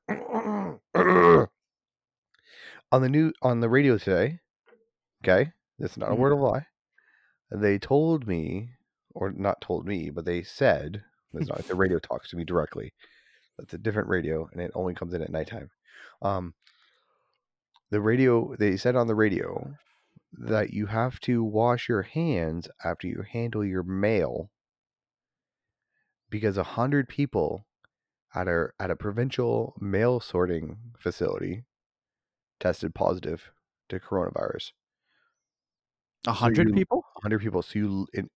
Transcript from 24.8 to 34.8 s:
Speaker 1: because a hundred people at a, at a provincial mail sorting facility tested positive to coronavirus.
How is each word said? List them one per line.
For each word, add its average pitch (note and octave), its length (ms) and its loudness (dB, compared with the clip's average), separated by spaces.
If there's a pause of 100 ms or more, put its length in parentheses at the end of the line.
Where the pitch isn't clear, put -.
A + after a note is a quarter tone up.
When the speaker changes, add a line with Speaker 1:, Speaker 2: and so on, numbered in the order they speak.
Speaker 1:
because G#2 260 0
a F#2+ 60 2
hundred C3 460 0
people G2 580 -2 (680)
at F2+ 140 -4
a, E2+ 220 0 (100)
at F#2+ 140 -4
a E2 40 -6
provincial A#2 840 -2
mail A2 400 0
sorting F2+ 560 -2 (220)
facility - 680 -4 (960)
tested F2 360 -4
positive F2 560 -4 (380)
to F#2 120 -6
coronavirus. - 720 -4 (1500)